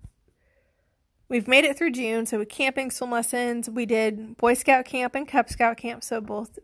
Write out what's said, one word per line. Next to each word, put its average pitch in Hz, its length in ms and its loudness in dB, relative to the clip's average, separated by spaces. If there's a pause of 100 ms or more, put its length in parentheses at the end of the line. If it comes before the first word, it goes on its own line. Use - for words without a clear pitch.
(1300)
we've 240 180 0
made 262 160 6
it 277 140 2
through 330 140 0
June. 226 340 -2
So 226 140 -2
with 214 100 -6
camping, 262 420 -2
swim 247 200 -4
lessons, 240 580 -2
we 233 160 -4
did 220 500 0
Boy 240 180 4
Scout 254 300 4
camp 247 320 -4
and 277 100 -4
Cub 262 240 2
Scout 233 280 0
camp. 233 260 -10
So 233 160 -4
both 214 440 -10